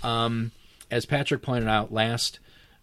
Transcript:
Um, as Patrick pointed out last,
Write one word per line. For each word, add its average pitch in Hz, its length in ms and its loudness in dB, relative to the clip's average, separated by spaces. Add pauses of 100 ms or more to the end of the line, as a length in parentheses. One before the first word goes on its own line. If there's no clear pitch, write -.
Um, 117 480 0 (400)
as 120 140 0
Patrick 143 360 0
pointed 120 280 0
out 107 240 2
last, 113 460 0 (440)